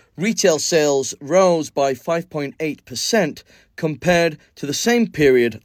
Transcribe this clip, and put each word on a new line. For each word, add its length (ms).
retail 400
sales 600
rose 500
by 240
five 360
point 320
eight 240
percent 580
compared 640
to 100
the 80
same 320
period 600